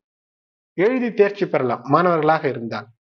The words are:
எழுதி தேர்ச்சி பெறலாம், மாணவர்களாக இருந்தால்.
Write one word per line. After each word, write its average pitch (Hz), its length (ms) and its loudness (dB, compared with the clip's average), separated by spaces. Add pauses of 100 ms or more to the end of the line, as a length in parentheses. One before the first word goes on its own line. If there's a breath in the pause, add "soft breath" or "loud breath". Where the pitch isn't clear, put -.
(760)
எழுதி 233 360 0
தேர்ச்சி 202 340 2
பெறலாம், 127 360 -2
மாணவர்களாக 156 640 2
இருந்தால். 117 400 -8 (240)